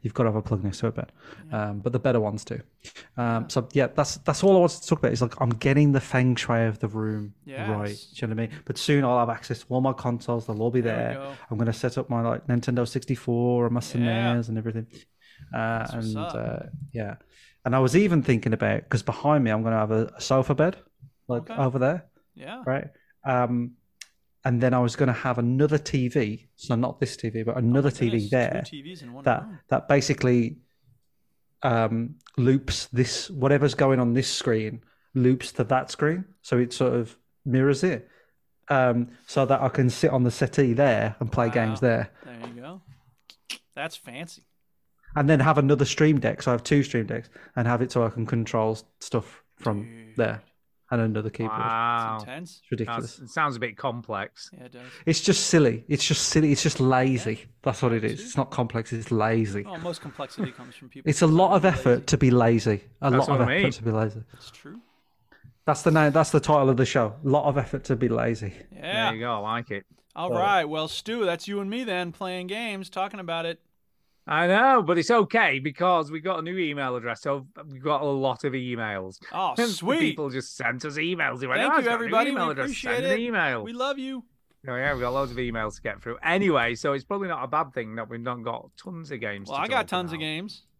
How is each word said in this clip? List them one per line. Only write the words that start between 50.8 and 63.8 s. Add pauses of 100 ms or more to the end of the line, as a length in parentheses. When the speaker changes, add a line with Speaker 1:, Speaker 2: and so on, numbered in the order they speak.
Speaker 1:
and
another
keyboard.
Speaker 3:
Wow.
Speaker 2:
That's
intense.
Speaker 1:
It's
ridiculous.
Speaker 3:
That's,
it
sounds
a
bit
complex.
Speaker 2:
Yeah,
it
does. (240)
Speaker 1:
It's
just
silly.
It's
just
silly.
It's
just
lazy.
Speaker 2:
Yeah. (160)
Speaker 1:
That's
what
it
Speaker 2:
That
Speaker 1:
is.
Speaker 2:
too.
Speaker 1:
It's
not
complex.
It's
lazy.
Speaker 2:
Oh,
most
complexity
comes
from
people
Speaker 1:
It's
a
Speaker 2:
who
Speaker 1:
lot
Speaker 2:
are
Speaker 1:
of
effort
Speaker 2:
lazy.
Speaker 1:
to
be
lazy. (200)
A
Speaker 3:
That's
Speaker 1:
lot
of
Speaker 3:
what
I
Speaker 1:
effort
Speaker 3:
mean.
Speaker 1:
to